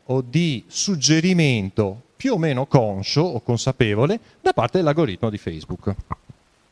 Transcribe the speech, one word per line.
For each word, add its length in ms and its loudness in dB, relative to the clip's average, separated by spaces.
o 140 0
di 460 0
suggerimento 1400 0
più 180 -2
o 40 0
meno 280 -2
conscio 560 2
o 180 -4
consapevole 800 0
da 120 2
parte 260 0
dell'algoritmo 520 0
di 80 -4
Facebook. 560 -8